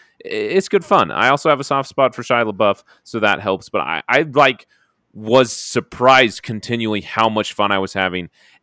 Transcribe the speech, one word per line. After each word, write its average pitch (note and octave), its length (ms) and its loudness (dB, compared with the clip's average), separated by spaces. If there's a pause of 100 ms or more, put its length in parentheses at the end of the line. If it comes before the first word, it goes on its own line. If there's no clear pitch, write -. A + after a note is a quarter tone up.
(260)
I-, - 40 -14
it's G#2+ 400 -4
good F#3 140 -2
fun. A2+ 280 0
I F2+ 180 0
also C#3+ 200 0
have C#3+ 100 2
a C#3 40 -6
soft C#3 240 -4
spot C3 280 0
for A#2+ 80 -10
Shia A#2+ 280 0
LaBeouf, G2+ 320 0 (200)
so - 160 -8
that G#2 200 2
helps. G2 300 -4
But G2 120 -4
I, D#2 280 -6
I, C3 140 4
like, C#3 420 2 (480)
was A#2 400 2
surprised B2 880 2
continually A2 600 -6
how A2+ 280 0
much G#2+ 240 -4
fun G2+ 180 0
I G2 60 2
was F#2+ 160 -4
having, F2+ 360 -4 (340)